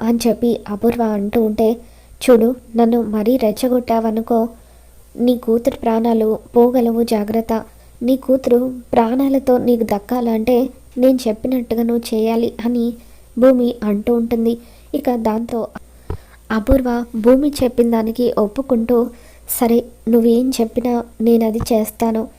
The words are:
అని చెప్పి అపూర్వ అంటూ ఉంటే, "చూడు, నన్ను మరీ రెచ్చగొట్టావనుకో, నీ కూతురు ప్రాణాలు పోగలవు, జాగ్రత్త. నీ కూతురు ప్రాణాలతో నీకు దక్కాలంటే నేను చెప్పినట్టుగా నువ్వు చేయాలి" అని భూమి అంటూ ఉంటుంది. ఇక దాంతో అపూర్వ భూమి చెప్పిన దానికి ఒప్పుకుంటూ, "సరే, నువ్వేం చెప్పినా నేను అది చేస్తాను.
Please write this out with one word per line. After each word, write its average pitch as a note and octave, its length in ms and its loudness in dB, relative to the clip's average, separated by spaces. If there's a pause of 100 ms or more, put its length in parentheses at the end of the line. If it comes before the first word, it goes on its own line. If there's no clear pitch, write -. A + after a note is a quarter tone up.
అని A#3 260 0
చెప్పి A#3 240 0 (180)
అపూర్వ A3+ 420 -2
అంటూ G#3 300 -2
ఉంటే, A3 280 0 (520)
"చూడు, A#3 280 4 (260)
నన్ను A#3 280 2
మరీ G#3+ 340 0
రెచ్చగొట్టావనుకో, A3+ 1000 0 (760)
నీ A#3+ 220 2
కూతురు A#3 400 -2
ప్రాణాలు A3+ 520 0 (200)
పోగలవు, A#3 540 2
జాగ్రత్త. A3+ 500 -2 (480)
నీ B3 160 2
కూతురు C4 420 2 (300)
ప్రాణాలతో C4 680 0
నీకు A#3+ 260 0
దక్కాలంటే A3+ 760 -2 (400)
నేను B3+ 200 4
చెప్పినట్టుగా A#3+ 680 -2
నువ్వు A#3 220 0
చేయాలి" A3+ 440 0 (140)
అని A#3 220 0 (520)
భూమి B3 320 4 (140)
అంటూ G#3 320 -2
ఉంటుంది. A#3 380 0 (400)
ఇక C4+ 220 -2
దాంతో A3+ 440 -4 (880)
అపూర్వ B3 400 0 (260)
భూమి C4 340 4
చెప్పిన A#3+ 420 0
దానికి A3+ 340 -2 (120)
ఒప్పుకుంటూ, A#3 600 -2 (520)
"సరే, A#3 280 0 (320)
నువ్వేం A#3 400 4
చెప్పినా A#3+ 440 -2 (280)
నేను A#3 240 4
అది A3 180 -2
చేస్తాను. A3 580 -2 (180)